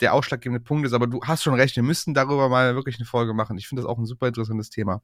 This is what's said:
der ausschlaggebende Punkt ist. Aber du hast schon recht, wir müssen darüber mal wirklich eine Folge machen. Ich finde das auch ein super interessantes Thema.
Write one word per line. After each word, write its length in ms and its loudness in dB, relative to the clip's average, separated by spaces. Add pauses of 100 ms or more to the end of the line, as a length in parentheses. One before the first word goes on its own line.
der 120 4
ausschlaggebende 500 -2
Punkt 220 -2
ist. 80 -2
Aber 140 2
du 160 -4
hast 200 -2
schon 100 2
recht, 240 4
wir 60 4
müssen 300 0
darüber 360 4
mal 260 4
wirklich 220 -6
eine 80 -8
Folge 280 0
machen. 240 -4
Ich 120 -12
finde 140 -6
das 60 -6
auch 80 -4
ein 80 -2
super 220 -2
interessantes 420 -4
Thema. 340 -4